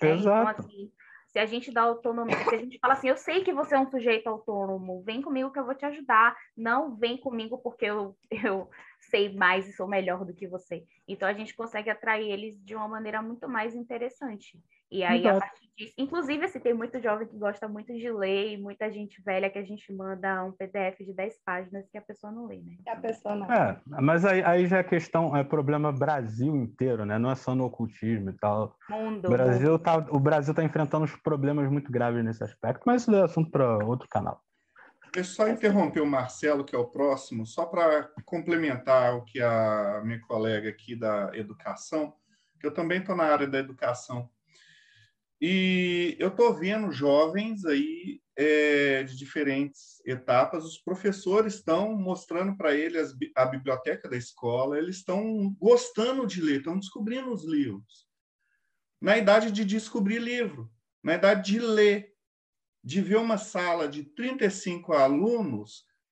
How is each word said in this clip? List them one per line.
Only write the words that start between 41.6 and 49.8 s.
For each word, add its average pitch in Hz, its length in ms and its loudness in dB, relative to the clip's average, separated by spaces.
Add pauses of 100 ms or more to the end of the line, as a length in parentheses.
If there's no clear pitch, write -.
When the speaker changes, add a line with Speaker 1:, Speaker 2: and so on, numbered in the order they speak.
Speaker 4:
que - 80 -6
eu 147 80 -4
também 180 300 -2
tô 185 100 -2
na 170 120 2
área 139 220 4
da 135 120 0
educação. 123 720 -6 (1120)
E 180 800 2
eu 185 120 0
tô 233 220 4
vendo 190 380 -2
jovens 160 720 2
aí, 160 580 -2 (140)
é, 147 680 4
de 131 120 -12
diferentes 139 920 -4